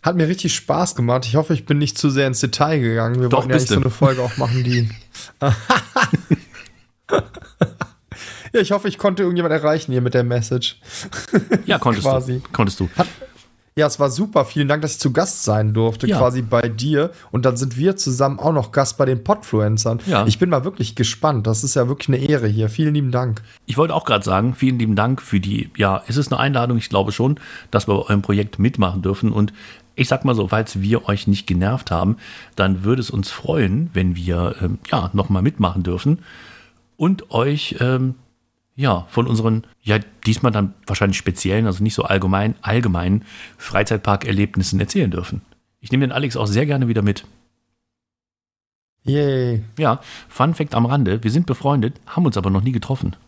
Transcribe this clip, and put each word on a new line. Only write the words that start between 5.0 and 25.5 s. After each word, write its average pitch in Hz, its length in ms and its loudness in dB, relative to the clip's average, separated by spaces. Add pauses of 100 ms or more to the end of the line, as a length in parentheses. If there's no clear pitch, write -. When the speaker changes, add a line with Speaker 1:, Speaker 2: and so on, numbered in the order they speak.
Speaker 1:
<laughs> - 680 0 (2500)
Ja, 233 60 6
ich 196 120 0
hoffe, 202 160 -2
ich 190 100 -6
konnte 196 240 0
irgendjemand 175 300 2
erreichen 151 400 0
hier 123 80 2
mit 123 140 0
der 123 100 4
Message. 120 560 -2 (420)
<laughs> - 440 0
Speaker 2:
Ja, 190 120 2
konntest 110 280 0
Speaker 1:
Quasi. 127 340 0
Speaker 2:
du. - 120 -18
Konntest 98 280 0
du. 92 160 0
Speaker 1:
Hat, 180 100 2 (680)
ja, 151 100 4
es - 140 -2
war 139 100 2
super. 151 340 0
Vielen 147 220 0
Dank, 151 160 0
dass 151 120 -4
ich - 40 -12
zu 135 140 0
Gast 165 320 0
sein 107 300 2
durfte, 113 340 0
Speaker 2:
Ja. 196 100 2
Speaker 1:
quasi 123 240 2
bei 117 260 0
dir. 143 420 0 (200)
Und 123 140 -2
dann 127 120 4
sind 123 200 -4
wir 185 200 2
zusammen 135 440 0
auch 165 120 2
noch 131 200 -2
Gast 139 260 0
bei 143 60 4
den 127 180 0
Podfluencern. 110 840 0
Speaker 2:
Ja. 113 200 2
Speaker 1:
Ich 107 120 2
bin 180 120 2
mal 139 140 2
wirklich 175 320 -6
gespannt. 120 500 0
Das 110 160 0
ist 131 140 -2
ja 123 120 2
wirklich 139 200 -4
eine 135 100 2
Ehre 135 300 0
hier. 107 220 0
Vielen 151 240 0
lieben 135 180 0
Dank. 123 300 -2 (240)
Speaker 2:
Ich 110 100 -4
wollte 151 180 2
auch 131 100 -2
gerade 104 200 0
sagen, 104 300 2
vielen 131 240 2
lieben 110 180 2
Dank 123 260 0
für - 180 0
die, 95 360 -4